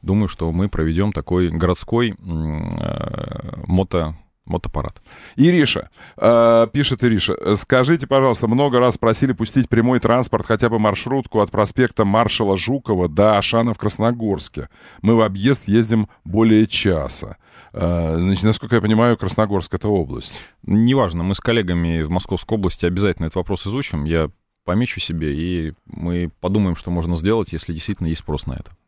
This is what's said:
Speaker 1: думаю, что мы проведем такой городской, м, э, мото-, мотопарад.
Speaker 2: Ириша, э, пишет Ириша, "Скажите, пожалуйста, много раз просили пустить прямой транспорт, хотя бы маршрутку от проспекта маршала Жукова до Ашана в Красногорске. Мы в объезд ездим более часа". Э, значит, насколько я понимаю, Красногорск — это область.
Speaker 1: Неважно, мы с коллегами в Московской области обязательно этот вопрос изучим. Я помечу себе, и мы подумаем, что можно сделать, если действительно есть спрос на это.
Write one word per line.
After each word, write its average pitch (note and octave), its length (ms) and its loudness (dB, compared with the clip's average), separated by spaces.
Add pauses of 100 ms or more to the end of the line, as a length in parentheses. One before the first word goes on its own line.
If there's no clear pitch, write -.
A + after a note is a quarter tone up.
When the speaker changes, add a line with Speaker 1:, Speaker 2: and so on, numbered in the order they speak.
Speaker 1:
думаю, G2+ 260 2
что E2 240 -4
мы F#2 160 0
проведем E2 440 0
такой F2+ 380 0
городской, F#2 640 -2 (100)
м, D#2 560 -6
э, - 840 -8
мото-, F2 480 0 (300)
мотопарад. - 580 -6 (320)
Speaker 2:
Ириша, D#3+ 560 4 (260)
э, A#2 560 6
пишет C#3 300 -2
Ириша, G#2 540 0
"Скажите, C3 500 2
пожалуйста, C3+ 400 2
много B2 320 2
раз B2 180 2
просили A#2+ 360 0
пустить A#2 360 0
прямой A#2+ 300 2
транспорт, A2+ 480 0
хотя A#2 220 2
бы A2+ 100 0
маршрутку A2 640 0
от G2+ 100 2
проспекта A2+ 540 0
маршала G2+ 520 2
Жукова G2+ 520 -2
до G2+ 300 4
Ашана A#2 360 0
в - 40 -16
Красногорске. G#2+ 920 -4 (340)
Мы A2+ 140 4
в A2+ 40 4
объезд G#2+ 460 0
ездим A2 420 2 (160)
более A2 440 4
часа". - 680 -4 (340)
Э, E2+ 460 -2
значит, F#2 260 0
насколько A2 320 0
я A2 60 2
понимаю, A2 340 4
Красногорск — G2+ 580 -2
это - 140 -4
область. E2 520 -4 (220)
Speaker 1:
Неважно, A2 600 2
мы G2 100 0
с - 60 -4
коллегами F2 640 0
в D#2 80 -4
Московской F#2 460 -4
области F2+ 300 -2
обязательно F2+ 400 -2
этот D#2 100 -6
вопрос F#2 300 -6
изучим. G2 380 -6
Я D#2+ 260 0 (340)
помечу G#2+ 340 -4
себе, D#2+ 340 -4
и D#2+ 420 -4 (120)
мы F2 420 -4 (120)
подумаем, F#2+ 340 0
что - 160 -10
можно E2+ 260 -2
сделать, G2+ 360 0
если E2 200 -8
действительно E2 360 -6
есть D#2+ 140 -4
спрос D2+ 240 -6
на C2+ 80 -8
это. - 180 -14 (160)